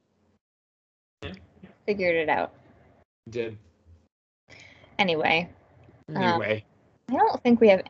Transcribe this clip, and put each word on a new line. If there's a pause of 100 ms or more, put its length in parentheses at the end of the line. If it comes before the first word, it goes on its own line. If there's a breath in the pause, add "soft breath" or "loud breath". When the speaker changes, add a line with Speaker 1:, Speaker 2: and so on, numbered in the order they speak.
(1200)
Speaker 1:
Yeah. (540)
Speaker 2:
Figured
it
out. (800)
Speaker 1:
Did. (1400 soft breath)
Speaker 2:
Anyway. (600)
Um,
Speaker 1:
Anyway. (440)
Speaker 2:
I
don't
think
we
have